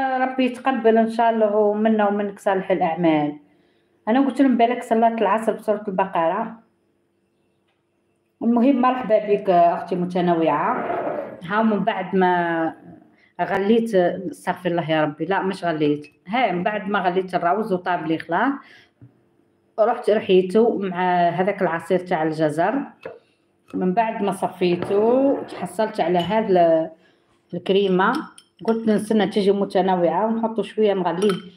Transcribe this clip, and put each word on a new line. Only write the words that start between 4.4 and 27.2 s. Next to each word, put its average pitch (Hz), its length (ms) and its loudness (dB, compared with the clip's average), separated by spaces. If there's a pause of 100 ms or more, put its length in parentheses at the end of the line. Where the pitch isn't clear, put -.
لهم 254 140 4
بالك 240 260 2
صلاة 226 320 2
العصر 220 380 0
بسورة - 360 -4
البقرة. 190 720 -2 (1800)
المهم 240 380 2
مرحبا 214 480 0
بك 190 220 0
أختي 175 460 2
متنوعة. 175 760 0 (680)
ها 202 200 -2
من 208 220 2
بعد 190 320 -4
ما 175 580 0 (680)
غليت، 202 540 0
استغفر 180 760 -2
الله 160 200 -2
يا 156 140 2
ربي، 151 200 -4
لا 180 180 -2
مش 190 220 -6
غليت. 151 420 0 (200)
ها 220 260 -2
من 175 100 -4
بعد 202 260 -4
ما 202 100 0
غليت 185 360 -2
الروز 180 380 0
وطاب 180 340 -4
لي 160 120 -2
خلاه، 208 340 -2 (1300)
رحت 220 300 0
رحيته 208 680 2
مع 180 500 0
هذاك 190 340 -2
العصير 170 360 0
تاع 180 240 -2
الجزر. 160 600 0 (920)
من 185 200 0
بعد 226 280 -2
ما 196 100 -2
صفيته 202 1120 0
تحصلت - 580 -6
على 175 180 0
هذا 196 300 -2
ال-، 165 420 4 (640)